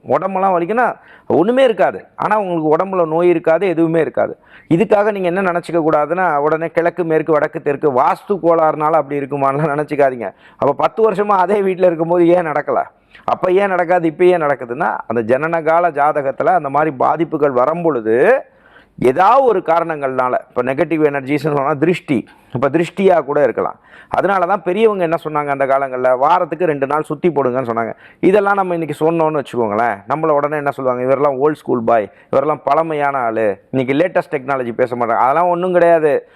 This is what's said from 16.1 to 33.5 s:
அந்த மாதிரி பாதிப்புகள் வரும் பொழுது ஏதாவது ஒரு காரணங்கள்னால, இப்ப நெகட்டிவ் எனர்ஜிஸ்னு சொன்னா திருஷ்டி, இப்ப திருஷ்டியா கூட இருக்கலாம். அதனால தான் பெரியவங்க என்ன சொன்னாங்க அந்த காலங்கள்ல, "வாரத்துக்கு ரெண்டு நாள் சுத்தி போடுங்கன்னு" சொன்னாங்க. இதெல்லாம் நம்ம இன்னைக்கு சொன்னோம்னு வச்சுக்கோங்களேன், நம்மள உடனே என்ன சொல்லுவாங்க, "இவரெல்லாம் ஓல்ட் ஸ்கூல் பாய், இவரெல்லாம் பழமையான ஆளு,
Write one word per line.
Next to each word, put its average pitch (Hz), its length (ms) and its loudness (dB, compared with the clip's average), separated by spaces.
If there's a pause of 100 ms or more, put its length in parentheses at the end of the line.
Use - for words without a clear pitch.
அந்த 160 240 0
மாதிரி 147 260 0
பாதிப்புகள் 143 560 0
வரும் 139 300 0
பொழுது 139 600 2 (580)
ஏதாவது 196 460 4
ஒரு 214 200 2
காரணங்கள்னால, 139 760 -2 (100)
இப்ப 123 140 -2
நெகட்டிவ் 151 480 -2
எனர்ஜிஸ்னு 139 240 -4
சொன்னா 147 380 -2
திருஷ்டி, 147 540 -2 (260)
இப்ப 131 160 0
திருஷ்டியா 170 540 0
கூட 143 200 0
இருக்கலாம். 110 360 -2 (280)
அதனால 185 380 0
தான் 165 180 -2
பெரியவங்க 202 400 0
என்ன 160 200 0
சொன்னாங்க 151 240 -4
அந்த 139 180 -2
காலங்கள்ல, 127 520 0
"வாரத்துக்கு 165 480 0
ரெண்டு 143 220 0
நாள் 147 140 0
சுத்தி 151 280 -2
போடுங்கன்னு" 131 420 0
சொன்னாங்க. 113 220 -4 (260)
இதெல்லாம் 202 340 4
நம்ம 185 220 -2
இன்னைக்கு 160 360 -2
சொன்னோம்னு 156 320 0
வச்சுக்கோங்களேன், 110 680 -2
நம்மள 156 180 -4
உடனே 147 300 0
என்ன 143 140 -4
சொல்லுவாங்க, 127 440 -2
"இவரெல்லாம் 139 220 0
ஓல்ட் 147 180 0
ஸ்கூல் 127 280 -4
பாய், 113 280 0 (200)
இவரெல்லாம் 143 320 0
பழமையான 147 540 -2
ஆளு, 113 440 -2 (100)